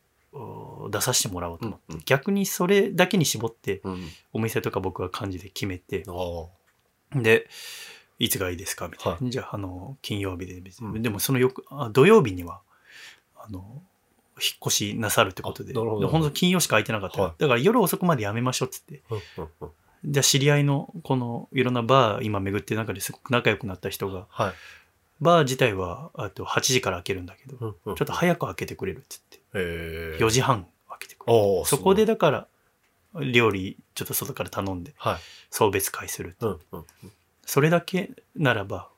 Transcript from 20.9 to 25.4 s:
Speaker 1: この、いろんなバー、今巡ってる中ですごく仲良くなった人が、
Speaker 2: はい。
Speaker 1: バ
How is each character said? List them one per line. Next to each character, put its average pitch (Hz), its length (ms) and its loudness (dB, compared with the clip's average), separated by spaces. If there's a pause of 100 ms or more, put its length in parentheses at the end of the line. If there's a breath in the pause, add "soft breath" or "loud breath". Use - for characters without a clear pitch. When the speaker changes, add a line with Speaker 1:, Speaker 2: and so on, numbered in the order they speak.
Speaker 1:
こ 131 140 0
の、 120 340 -6
い 131 100 0
ろ 123 100 2
ん - 20 0
な 120 100 0
バ 117 380 4
ー、 - 20 -4
今 104 160 -2
巡 98 220 -2
っ - 20 -20
て - 100 -6
る 110 60 0
中 110 140 -4
で 95 80 -10
す - 100 -6
ご - 60 -20
く - 140 -14
仲 120 180 4
良 104 80 2
く 117 100 -10
な 95 80 -8
っ - 40 -16
た - 100 -6
人 - 200 -6
が、 92 200 -10
Speaker 2:
は 101 220 -2
い。 - 20 -18 (680 loud breath)
Speaker 1:
バ 165 220 6